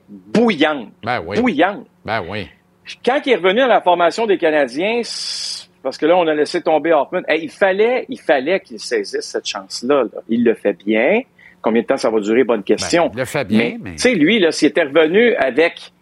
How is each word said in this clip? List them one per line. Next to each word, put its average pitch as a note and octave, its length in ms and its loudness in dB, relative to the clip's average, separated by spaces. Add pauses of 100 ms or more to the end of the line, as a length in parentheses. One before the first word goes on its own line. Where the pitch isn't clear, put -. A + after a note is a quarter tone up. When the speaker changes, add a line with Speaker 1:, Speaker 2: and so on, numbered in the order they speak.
Speaker 1:
bouillante. D3+ 800 0 (140)
Speaker 2:
Ben A2+ 220 -2
oui. G2+ 160 -2
Speaker 1:
Bouillante. F3+ 440 0 (200)
Speaker 2:
Ben G#2 240 -4
oui. G2 180 -8 (560)
Speaker 1:
Quand C4 220 0
il C4+ 80 2
est - 20 6
revenu F#3 260 0
à C4+ 60 2
la G3 140 4
formation F3 460 2
des F#3+ 100 2
Canadiens, D#3 640 0
c'est - 640 -10 (160)
parce C3 140 -6
que - 80 -2
là, E3+ 100 4
on F3+ 120 2
a D#3 80 0
laissé D3+ 260 -2
tomber D#3+ 320 2
Hoffman. D#3 340 0
Hey, D#3+ 160 0
il D3 60 -10
fallait, G#3 600 0
il - 100 -12
fallait D#3 420 0
qu'il A2 180 -18
saisisse A2+ 460 -4
cette - 220 -8
chance-là, A#2+ 560 -2
là. F#2+ 260 -6
Il A#2 160 0
le A2+ 80 4
fait G#2 200 -2
bien. A#2 480 0 (400)
Combien A#2 200 2
de A2 60 -8
temps C3+ 100 0
ça B2+ 120 0
va A2 120 0
durer ? A2+ 240 2
Bonne A2 180 0
question. D3+ 440 0
Speaker 2:
Ben, - 80 -4
il A#2+ 40 -6
le C3 60 -4
fait C#3 180 -4
bien, G2+ 140 0
Speaker 1:
Mais, A3 240 0
Speaker 2:
mais B2+ 120 -12
Speaker 1:
tu - 40 -12
sais, B3+ 180 2
lui, A#3 240 2
là, E3 140 4
s'il D3 160 2
était F3 140 0
revenu E3 520 4
avec C3+ 560 -2 (100)